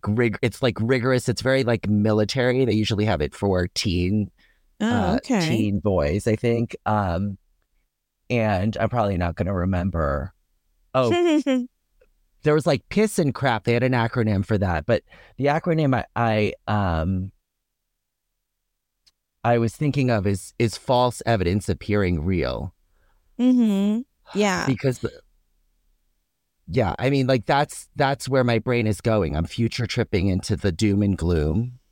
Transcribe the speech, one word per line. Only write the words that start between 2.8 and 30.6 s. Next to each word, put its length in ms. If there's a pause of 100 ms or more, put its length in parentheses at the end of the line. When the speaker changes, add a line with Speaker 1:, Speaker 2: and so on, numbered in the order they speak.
Speaker 1:
have 160
it 140
for 400
teen, 560 (500)
Speaker 2:
Oh, 60
Speaker 1:
uh, 300
Speaker 2:
okay. 300
Speaker 1:
teen 320
boys, 460
I 100
think. 400 (120)
Um, 500 (920)
and 480
I'm 100
probably 280
not 180
gonna 180
remember. 800 (600)
Oh, 160
Speaker 2:
<laughs> 560 (760)
Speaker 1:
there 100
was, 140
like, 220
piss 300
and 160
crap. 300
They 80
had 100
an 100
acronym 520
for 120
that. 280
But 180 (340)
the 80
acronym 480 (220)
I, 380 (140)
I, 340
um, 300 (2000)
I 140
was 180
thinking 340
of 180
is, 320
is 180
false 480
evidence 440
appearing 540
real. 500 (640)
Speaker 2:
Mm-hmm. 640 (360)
Yeah. 300
Speaker 1:
Because 320
the, 120 (1600)
yeah, 320
I 100
mean, 180
like, 180
that's, 500
that's 340
where 140
my 160
brain 260
is 160
going. 340
I'm 100
future 420
tripping 400
into 280
the 160